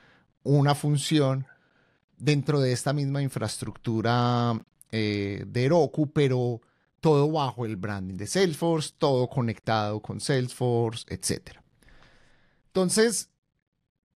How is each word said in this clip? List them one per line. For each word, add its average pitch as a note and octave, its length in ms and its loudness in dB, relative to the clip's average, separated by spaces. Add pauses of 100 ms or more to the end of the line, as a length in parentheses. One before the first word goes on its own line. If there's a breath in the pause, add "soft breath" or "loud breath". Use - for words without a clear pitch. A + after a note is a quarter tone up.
(420 soft breath)
una C#3+ 320 4
función C#3 720 0 (720 soft breath)
dentro D3 420 0
de B2+ 140 2
esta C3+ 200 -2
misma C#3 300 -2
infraestructura, A#2 1400 -2 (300)
eh, G2+ 560 -2
de A#2+ 180 -2
Heroku, C#3+ 460 2
pero B2 520 0 (380)
todo D3 300 4
bajo C3 340 -2
el G#2+ 120 -4
branding F#2+ 400 -6
de G2+ 100 -8
Salesforce, E3+ 720 0
todo B2+ 300 2
conectado A2 760 -2
con G#2 180 -10
Salesforce, A#2+ 880 -2
etcétera. - 540 -8 (1040 soft breath)
Entonces, F#3+ 640 0 (880)